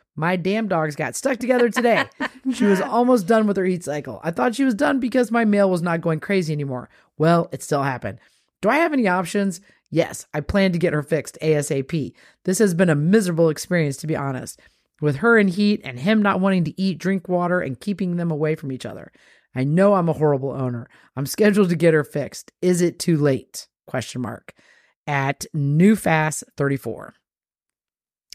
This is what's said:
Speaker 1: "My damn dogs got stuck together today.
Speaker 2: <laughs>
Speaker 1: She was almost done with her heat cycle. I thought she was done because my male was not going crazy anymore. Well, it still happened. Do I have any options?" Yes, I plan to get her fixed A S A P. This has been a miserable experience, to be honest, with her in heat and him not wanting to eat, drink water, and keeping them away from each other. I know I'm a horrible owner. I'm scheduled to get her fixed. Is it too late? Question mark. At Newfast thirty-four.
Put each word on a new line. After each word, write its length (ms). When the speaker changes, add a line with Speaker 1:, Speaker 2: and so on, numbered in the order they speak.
Speaker 1:
"My 220
damn 300
dogs 280
got 200
stuck 240
together 300
today. 360
Speaker 2:
<laughs> 100
Speaker 1:
She 100
was 180
almost 460
done 180
with 120
her 80
heat 180
cycle. 400
I 80
thought 240
she 80
was 100
done 280
because 280
my 160
male 240
was 140
not 180
going 200
crazy 320
anymore. 360
Well, 340
it 100
still 220
happened. 360
Do 80
I 80
have 160
any 140
options?" 520
Yes, 420
I 80
plan 320
to 60
get 140
her 100
fixed 380
A 140
S 160
A 120
P. 320
This 140
has 140
been 160
a 60
miserable 540
experience, 480
to 100
be 80
honest, 440
with 160
her 200
in 100
heat 360
and 160
him 220
not 180
wanting 260
to 160
eat, 180
drink 280
water, 320
and 200
keeping 380
them 140
away 240
from 160
each 140
other. 260
I 80
know 320
I'm 140
a 40
horrible 380
owner. 360
I'm 100
scheduled 440
to 60
get 200
her 80
fixed. 480
Is 200
it 180
too 180
late? 500
Question 340
mark. 320
At 380
Newfast 880
thirty-four. 600